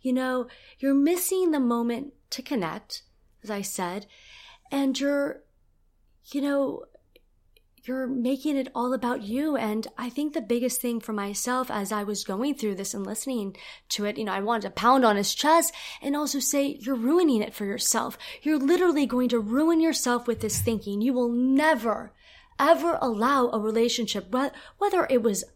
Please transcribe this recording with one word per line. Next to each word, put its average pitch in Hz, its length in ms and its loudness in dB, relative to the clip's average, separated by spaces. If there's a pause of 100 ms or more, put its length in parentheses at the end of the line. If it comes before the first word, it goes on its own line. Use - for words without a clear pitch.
You 254 120 0
know, 254 340 0 (320)
you're 277 160 2
missing 349 560 2
the 294 80 2
moment 233 540 0 (180)
to 262 100 -8
connect, 190 640 -6 (400)
as 208 80 -10
I 202 100 -4
said, 185 460 -6 (640)
and 269 280 0
you're, 285 440 0 (880)
you 277 100 -2
know, 277 440 -2 (1000)
you're 262 220 -4
making 262 480 -2
it 269 180 -2
all 247 200 -2
about 240 300 -2
you. 269 340 -2
And 220 300 -2 (100)
I 240 120 -6
think 285 220 -4
the 320 80 -4
biggest 240 400 -2
thing 233 220 -4
for 226 100 -10
myself 214 580 -4
as 202 220 -4
I 208 140 -2
was 208 180 -4
going 254 320 -2
through 208 200 -4
this 196 180 -8
and 196 120 -6
listening 208 520 -6 (320)
to 208 160 -4
it, 208 120 -4
you 220 60 -4
know, 196 80 -4
I 196 80 -2
wanted 214 220 0
to 196 80 -6
pound 247 340 4
on 214 140 6
his 202 180 0
chest 320 380 4 (280)
and 285 140 -2
also 285 240 -2
say, 277 400 0
"You're 254 160 -4
ruining 262 460 4
it - 120 -4
for 208 120 -6
yourself. - 520 -2 (240)
You're 302 160 2
literally 302 480 4
going 247 240 0
to 240 120 2
ruin 311 400 4
yourself 247 460 0
with 226 120 -2
this 214 220 -2
thinking." 208 400 -2
You 262 100 2
will 240 160 0
never, 254 840 2 (440)
ever 311 440 4
allow 240 480 2
a 220 100 -2
relationship, 220 720 0
wh-, 262 220 -2 (220)
whether 381 320 2
it 247 120 4
was 208 220 0 (120)